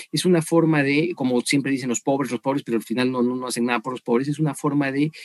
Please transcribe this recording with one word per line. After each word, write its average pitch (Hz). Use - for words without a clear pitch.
es 160
una 170
forma 160
de, 151
como 123
siempre 135
dicen 131
los 117
pobres, 135
los 123
pobres, 139
pero 117
al 104
final 127
no, 127
no, 123
no 127
hacen 120
nada 123
por 127
los 117
pobres, 127
es 147
una 151
forma 143
de, 147